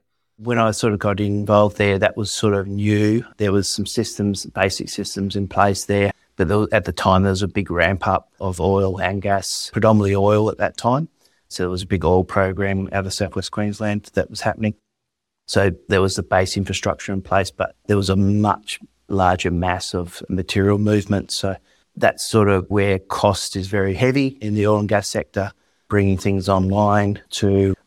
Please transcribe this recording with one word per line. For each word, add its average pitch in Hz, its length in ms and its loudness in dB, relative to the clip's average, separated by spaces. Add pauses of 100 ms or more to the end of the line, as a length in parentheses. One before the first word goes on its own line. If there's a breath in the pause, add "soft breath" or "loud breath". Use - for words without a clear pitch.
(380)
When 117 200 -2
I 113 140 4
sort 107 220 0
of 98 60 -2
got 101 200 -2
involved 104 580 2
there, 101 220 2
that 101 180 2
was 104 140 -4
sort 104 240 0
of 98 100 -2
new. 104 580 0 (140)
There 104 140 0
was 98 180 2
some 101 160 -4
systems, 101 600 -4
basic - 420 -2
systems 98 460 -6
in 98 120 -4
place 101 380 0
there, 101 260 2 (260)
but 92 100 2
there 92 100 2
was, 107 140 0
at 107 140 2
the 98 60 -6
time, 95 300 2
there 98 80 2
was 95 140 0
a 98 40 -2
big 95 220 -4
ramp 85 380 0
up - 320 -2
of 92 200 -4
oil 95 400 2
and 95 220 -2
gas, 98 520 -4
predominantly 104 420 4
oil 107 340 4
at - 80 -6
that 92 180 -2
time. 135 320 0 (400)
So - 160 -8
there 90 60 0
was 90 140 -4
a 92 40 -12
big 90 160 -2
oil 90 200 4
program 98 680 -2
out 95 140 -2
of 95 80 -8
Southwest 95 380 -6
Queensland 104 640 -4
that - 160 -2
was 107 100 -12
happening. 107 320 -2 (720)
So 98 260 2 (180)
there 95 120 4
was 95 140 0
the 95 80 -4
base 95 340 0
infrastructure 98 560 -4
in 95 80 -6
place, 95 300 -2
but - 240 -8 (100)
there 104 100 0
was 98 140 0
a 95 60 2
much 101 640 0 (300)
larger 92 420 0
mass 90 420 -4
of 87 340 -8
material 98 520 0
movement. 104 520 0
So 98 240 -4 (400)
that's - 300 0
sort 107 240 2
of 92 180 0
where 98 300 0
cost - 580 -2
is 95 120 -6
very 98 260 0
heavy 131 480 0
in 107 140 -4
the 104 100 0
oil 107 140 2
and 104 100 -2
gas 101 180 0
sector. - 440 -6 (360)
Bringing 98 300 2
things 98 320 -2
online 101 800 2
to 98 460 2 (120)